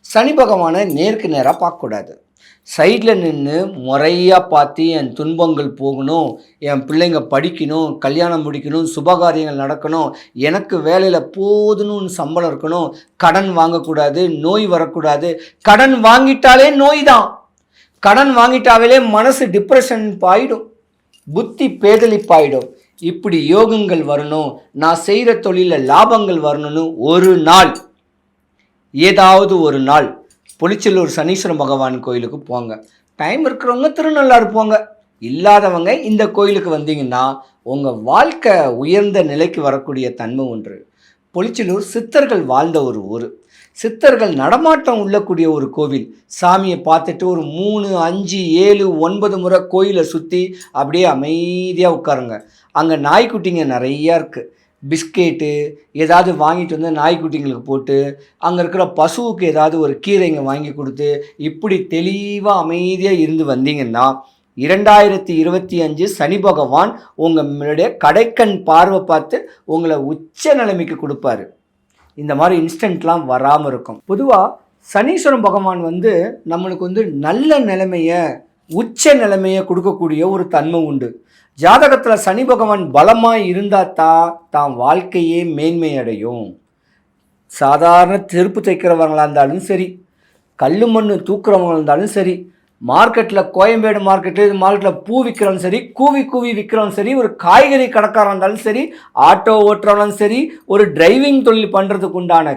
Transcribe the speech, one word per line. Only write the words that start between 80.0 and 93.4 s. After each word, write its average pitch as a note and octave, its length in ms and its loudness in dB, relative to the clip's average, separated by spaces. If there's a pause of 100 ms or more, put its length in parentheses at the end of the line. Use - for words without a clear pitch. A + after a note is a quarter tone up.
ஒரு F#3 180 -2
தன்மை E3 360 -2
உண்டு. C3+ 260 -6 (500)
ஜாதகத்துல A#3+ 540 4
சனி G3+ 320 -2
பகவான் G#3+ 460 0
பலமா A3+ 400 4 (140)
இருந்தா G3 360 0 (120)
தான், E3 360 4 (200)
தான் D3 260 -2
வாழ்க்கையே E3+ 640 -2 (160)
மேன்மை E3 400 -2
அடையும். A2+ 480 -8 (1080)
சாதாரண E3+ 640 4 (120)
செருப்பு F3+ 340 -2
தைக்கிறவங்களா E3 640 0
இருந்தாலும் C#3+ 340 0
சரி, F#3 260 -4 (720)
கல்லு F3+ 280 0
மண்ணு G#3+ 280 0 (120)
தூக்குறவங்களா F#3+ 500 0
இருந்தாலும் F3 380 0
சரி, F#3 180 -2 (480)
மார்க்கெட்ல, G3 680 2